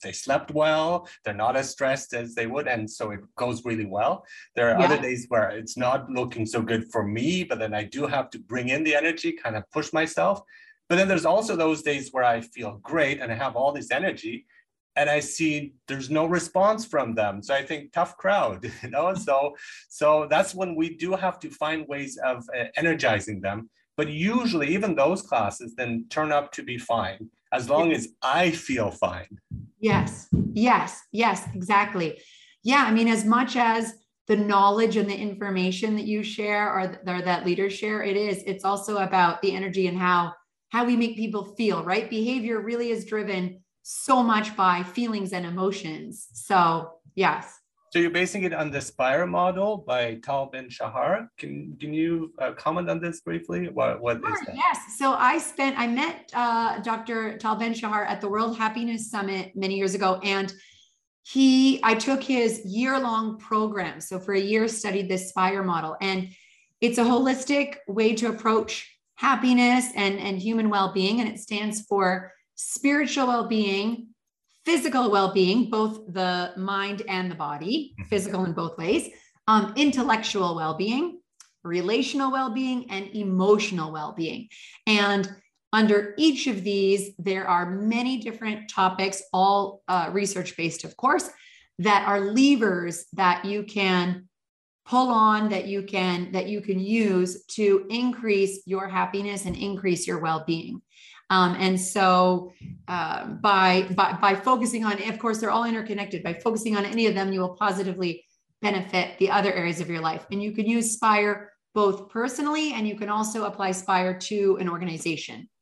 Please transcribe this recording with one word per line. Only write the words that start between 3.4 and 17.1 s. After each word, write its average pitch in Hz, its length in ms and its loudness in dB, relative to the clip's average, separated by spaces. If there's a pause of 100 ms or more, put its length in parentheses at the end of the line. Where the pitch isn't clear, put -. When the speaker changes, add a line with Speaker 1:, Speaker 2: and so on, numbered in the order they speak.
Speaker 1:
really 110 200 -4
well. 110 400 0 (300)
There 120 140 4
are 113 100 6
Speaker 2:
Yeah. - 60 8
Speaker 1:
other 143 160 4
days 127 280 -4
where 113 200 2
it's 113 280 -10
not 127 340 0
looking 123 340 -4
so 113 160 -2
good 110 300 -2
for 107 160 -2
me, 147 380 0
but - 120 -4
then 110 160 -4
I 104 120 -4
do 135 200 -6
have 135 260 -2
to 110 80 -14
bring 123 300 -6
in 143 140 0
the 151 120 2
energy, 165 360 0
kind 117 240 -6
of 104 160 -6
push 151 220 -4
myself. - 480 0 (460)
But 170 100 2
then 190 100 4
there's 185 180 2
also 208 300 2
those 160 260 2
days 143 300 -2
where 127 120 0
I 117 180 4
feel 110 420 -12
great 143 360 0
and 120 120 -6
I 110 40 -6
have 117 200 -4
all 135 160 2
this 131 180 -6
energy 170 560 -4 (520)
and 147 120 2
I 147 100 2
see 147 540 -2 (140)
there's 135 240 -8
no 156 140 2
response 185 600 2
from 117 300 -2